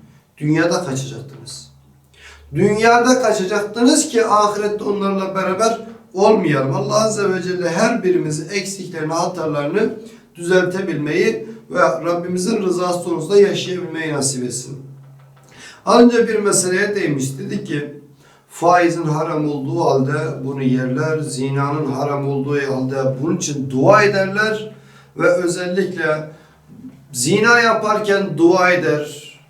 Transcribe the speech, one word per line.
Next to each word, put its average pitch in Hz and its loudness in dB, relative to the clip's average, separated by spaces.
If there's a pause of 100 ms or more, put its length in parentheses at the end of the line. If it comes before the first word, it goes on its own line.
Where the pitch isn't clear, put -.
(380)
Dünyada 160 0
kaçacaktınız. - -10 (840)
Dünyada 233 4
kaçacaktınız 208 2
ki 226 2
ahirette 208 0
onlarla 196 -2
beraber 214 0 (340)
olmayalım. 170 2
Allah 208 0
Azze 202 0
ve 180 -4
Celle 180 -2
her 214 0
birimizi 160 -2
eksiklerini, 170 -6
hatalarını 170 -2 (420)
düzeltebilmeyi 175 0 (240)
ve 170 -2
Rabbimizin 175 -2
rızası 175 -2
doğrultusunda 170 2
yaşayabilmeyi 165 -2
nasip 131 -2
etsin. - -8 (1080)
Az 233 6
önce 240 6
bir 214 0
meseleye 196 0
değmiş. 147 -2
Dedik 202 -6
ki - -8 (480)
faizin 170 2
haram 151 -2
olduğu 143 -2
halde 135 0
bunu 135 -6
yerler, 127 0
zinanın 139 -4
haram 139 -4
olduğu 139 -2
halde 135 -2
bunun 165 -2
için 135 -6
dua 190 6
ederler 202 0 (420)
ve 170 2
özellikle 175 -2 (840)
zina 226 4
yaparken 208 0
dua 180 6
eder. 156 -2 (240)